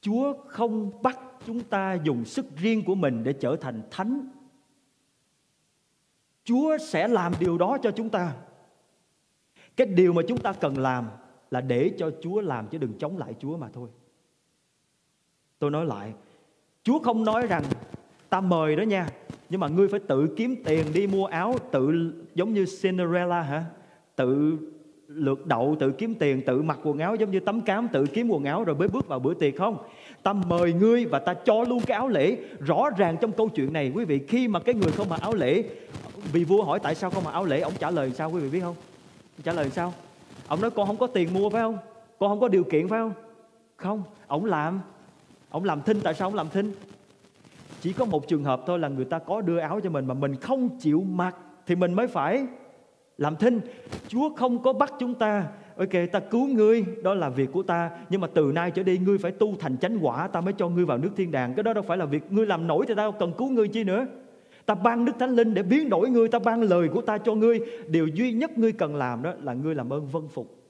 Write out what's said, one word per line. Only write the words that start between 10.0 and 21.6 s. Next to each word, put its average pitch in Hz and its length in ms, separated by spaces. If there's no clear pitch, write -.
mà 170 160
chúng 240 100
ta 202 140
cần 139 260
làm 127 300
là 127 100
để 127 380
cho 160 120
Chúa 190 180
làm, 127 280
chứ 165 100
đừng 113 200
chống 170 200
lại 123 200
Chúa 151 180
mà 123 160
thôi. 120 160
Tôi 147 120
nói 156 160
lại, 104 260
Chúa 262 160
không 226 260
nói 220 220
rằng 180 160
"Ta 185 120
mời 160 360
đó 175 60
nha, 190 260
nhưng 190 120
mà 160 80
ngươi 185 200
phải 196 120
tự 151 360
kiếm 247 280
tiền 156 300
đi 202 120
mua 196 200
áo", 190 280